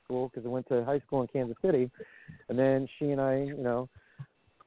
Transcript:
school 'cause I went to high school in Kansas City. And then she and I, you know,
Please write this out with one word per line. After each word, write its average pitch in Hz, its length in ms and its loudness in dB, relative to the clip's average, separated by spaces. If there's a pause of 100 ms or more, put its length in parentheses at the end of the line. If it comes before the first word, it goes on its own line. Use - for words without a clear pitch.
school 127 260 -4
'cause 120 160 -10
I 120 40 -6
went 127 200 -4
to 120 160 2
high 139 140 0
school 135 220 -2
in 117 60 -2
Kansas 123 340 -4
City. 131 300 2 (580)
And 120 80 -2
then 135 300 4 (100)
she 147 140 -2
and 135 100 0
I, 135 220 2
you 143 140 -6
know, 123 320 -2 (760)